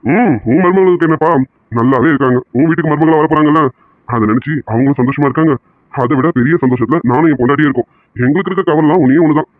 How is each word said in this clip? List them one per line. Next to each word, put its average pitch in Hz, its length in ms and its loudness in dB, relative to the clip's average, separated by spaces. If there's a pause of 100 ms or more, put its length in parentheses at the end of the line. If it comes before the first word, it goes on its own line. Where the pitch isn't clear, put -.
(120)
ம், 202 220 2 (160)
உன் 160 140 2
மருமகளுக்கு 180 440 2
என்னப்பா? 160 220 0 (480)
நல்லாவே 123 340 2
இருக்காங்க. 127 260 0 (180)
உன் 147 120 2
வீட்டுக்கு 160 220 -2
மருமகளா 156 300 2
வர 156 120 0
போறாங்கல்ல, 151 300 2 (460)
அதை 117 220 -2
நினைச்சு 127 220 -2 (180)
அவங்களும் 135 300 0
சந்தோஷமா 139 280 -2
இருக்காங்க. 156 260 0 (380)
அதை 156 260 -2
விட 139 100 0 (100)
பெரிய 135 240 0
சந்தோஷத்துல 127 360 0 (120)
நானும் 156 200 2
என் 135 100 -2
பொண்டாட்டியும் 143 300 0
இருக்கோம். 120 180 -4 (280)
எங்களுக்கு 139 340 -2
இருக்க 185 180 -4
கவலைலாம் 156 360 2
ஒண்ணே 131 200 2
ஒண்ணுதான். 156 240 0 (120)